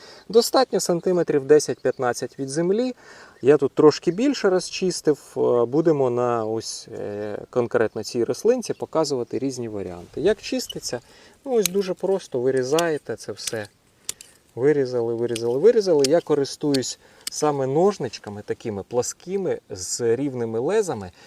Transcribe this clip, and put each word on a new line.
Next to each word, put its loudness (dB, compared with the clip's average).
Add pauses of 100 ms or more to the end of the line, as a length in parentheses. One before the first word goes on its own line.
(280)
Достатньо 2
сантиметрів 0
десять-п'ятнадцять 2
від -6
землі. 0 (480)
Я 8
тут 2
трошки 6
більше 0
розчистив. -2
Е, 4
будемо 2
на 0
ось, -6 (100)
е, -8 (120)
конкретно 0
цій -2
рослинці 0
показувати -4
різні -6
варіанти. -10
Як 0
чиститься? -8 (440)
Ну, -6
ось 2
дуже -4
просто -4
вирізаєте -2
це -12
все. -10 (840)
Вирізали, 0
вирізали, -2
вирізали. 4
Я 4
користуюсь -2 (320)
саме -2
ножничками -2
такими -6
пласкими, -4 (100)
з -2
рівними -2
лезами, -2 (160)